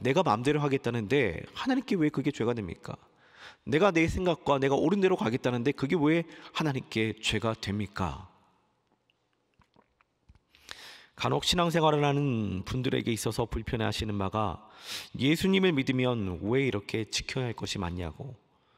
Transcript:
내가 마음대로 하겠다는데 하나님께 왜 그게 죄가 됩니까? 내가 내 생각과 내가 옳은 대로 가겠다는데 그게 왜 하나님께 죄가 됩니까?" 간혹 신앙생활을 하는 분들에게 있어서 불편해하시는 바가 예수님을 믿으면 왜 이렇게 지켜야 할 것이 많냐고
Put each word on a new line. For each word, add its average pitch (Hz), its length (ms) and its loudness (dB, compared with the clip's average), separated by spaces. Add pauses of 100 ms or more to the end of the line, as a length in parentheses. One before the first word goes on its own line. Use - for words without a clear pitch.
내가 139 240 2
마음대로 139 360 2
하겠다는데 120 840 0 (100)
하나님께 262 400 -2
왜 156 140 2
그게 143 240 -2
죄가 117 220 -2
됩니까? 95 420 -10 (680)
내가 165 300 2
내 165 160 4
생각과 160 500 0
내가 135 160 2
옳은 175 260 2
대로 185 160 4
가겠다는데 123 560 0
그게 139 260 -2
왜 160 260 4 (280)
하나님께 120 720 0
죄가 110 320 0
됩니까?" 95 760 -4 (2750)
간혹 131 300 0
신앙생활을 160 600 4
하는 120 600 0
분들에게 127 480 -2
있어서 117 320 -2
불편해하시는 110 720 -4
바가 98 500 -2 (480)
예수님을 185 560 4
믿으면 123 680 0
왜 127 240 0
이렇게 110 380 -4
지켜야 - 400 -6
할 117 80 -4
것이 - 260 -6
많냐고 87 560 -6 (440)